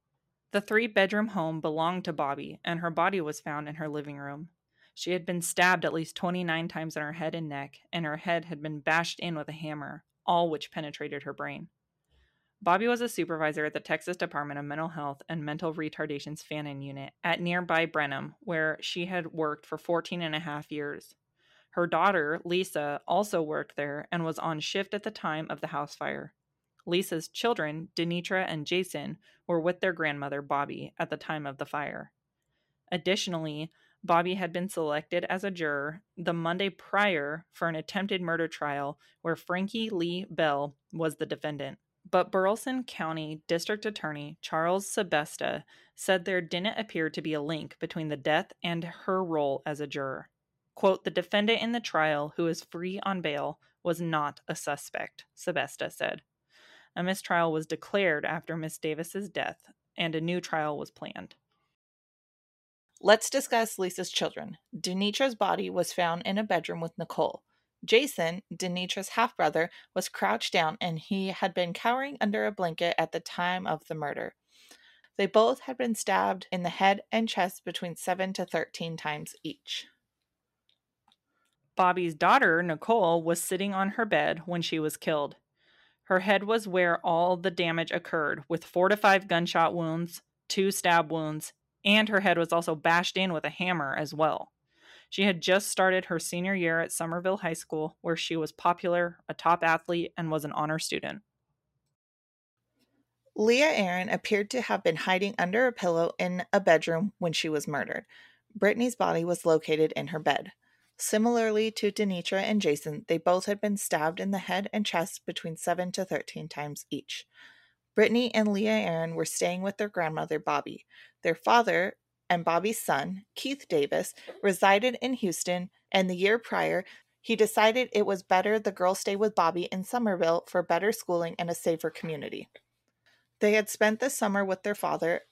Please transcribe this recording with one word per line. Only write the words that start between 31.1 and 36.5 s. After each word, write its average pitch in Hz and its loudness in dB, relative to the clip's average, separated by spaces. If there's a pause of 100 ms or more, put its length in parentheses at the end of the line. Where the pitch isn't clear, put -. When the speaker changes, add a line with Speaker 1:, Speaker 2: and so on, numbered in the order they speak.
Speaker 1:
time 151 -6
of 135 -10
the 143 -6
fire. - -8 (800)
Additionally, 160 -4 (320)
Bobby 175 2
had 180 -4
been 180 -4
selected 160 -2
as 190 -4
a 202 -4
juror 156 -4 (140)
the 170 -4
Monday 170 -2